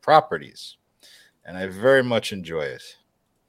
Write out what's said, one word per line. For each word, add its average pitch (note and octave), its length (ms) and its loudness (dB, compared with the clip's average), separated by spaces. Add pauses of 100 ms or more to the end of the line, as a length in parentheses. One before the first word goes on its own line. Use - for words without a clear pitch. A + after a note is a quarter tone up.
properties. - 760 0 (680)
And F2 120 -14
I F#2+ 120 -6
very B2 340 4
much A#2+ 300 -2
enjoy E2 300 -6
it. C2 200 -8 (680)